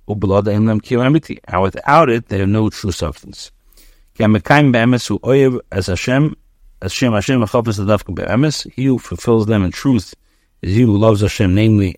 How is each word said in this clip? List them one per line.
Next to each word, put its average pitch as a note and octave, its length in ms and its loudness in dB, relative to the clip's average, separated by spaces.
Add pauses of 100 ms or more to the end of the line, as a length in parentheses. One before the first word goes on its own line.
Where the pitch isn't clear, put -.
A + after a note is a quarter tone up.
Ubelada G2+ 440 -2
Ein G#2 140 2
Lam G#2+ 160 0
Kiyum B2 240 -2
Amiti, D3+ 380 0
and F2+ 180 -2
without C#3 480 2
it A#2 200 -2
they G2 100 -4
have F#2+ 100 0
no G#2+ 220 0
true - 200 -8
substance. - 600 -10 (640)
Ki - 80 -2
Amekayim C3+ 480 2
Be'emes A#2+ 360 0
Hu G2+ 120 -4
Oyev C3 400 2 (120)
as F#2+ 160 -4
Hashem, B2+ 480 -2 (460)
as F#2+ 100 -8
Shem A#2+ 220 0
Hashem A#2+ 280 0
V'Chafetz A2 380 -2
Adavka G2 360 -2
Be'emes, A2 580 -2
he B2+ 120 -4
who C3 120 2
fulfills A2 480 -2
them G#2+ 180 0
in F2+ 60 -2
truth A#2+ 460 -2 (480)
is F2+ 120 -2
he A#2 60 4
who G#2+ 160 4
loves G#2+ 240 4
Hashem, F#2+ 320 0
namely, G#2 440 2